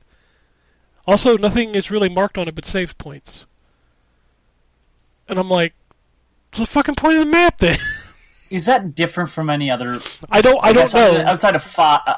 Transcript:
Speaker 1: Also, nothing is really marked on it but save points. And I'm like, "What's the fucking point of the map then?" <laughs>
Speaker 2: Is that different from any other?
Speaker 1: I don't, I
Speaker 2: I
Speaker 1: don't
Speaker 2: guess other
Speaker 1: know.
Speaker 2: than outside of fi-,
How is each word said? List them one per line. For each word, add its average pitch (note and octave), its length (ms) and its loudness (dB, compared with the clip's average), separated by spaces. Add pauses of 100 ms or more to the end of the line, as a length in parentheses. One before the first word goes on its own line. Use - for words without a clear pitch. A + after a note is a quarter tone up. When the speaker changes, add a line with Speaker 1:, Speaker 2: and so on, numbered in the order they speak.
(1080)
Speaker 1:
Also, G#3+ 280 4
nothing G#3+ 380 -2
is G3 180 -4
really G#3 180 0
marked F#3+ 280 -4
on F3 100 -6
it D#3+ 80 -12
but D#3 100 -14
save F#3 320 -8
points. - 480 -20 (1800)
And F#3 120 -4
I'm F#3 100 -4
like, E3+ 240 0 (800)
"What's - 80 -12
the A3+ 60 -2
fucking D4 300 -2
point D#4+ 220 0
of D#4 80 2
the D4+ 60 -2
map E4+ 280 2
then?" E3 240 2
<laughs> - 680 -14
Speaker 2:
Is F3+ 160 -6
that G3 260 0
different E3+ 380 -4
from D#3 180 -6
any D3 220 -2
other? B2 280 -6 (300)
Speaker 1:
I G#3 120 2
don't, B3+ 220 4
I G#3+ 60 4
Speaker 2:
I A3 40 6
Speaker 1:
don't B3 100 6
Speaker 2:
guess B3 100 -2
other A3 200 6
Speaker 1:
know. E3 40 2
Speaker 2:
than D#3+ 100 0
outside F#3 280 0
of C#3+ 80 -4
fi-, D3+ 540 0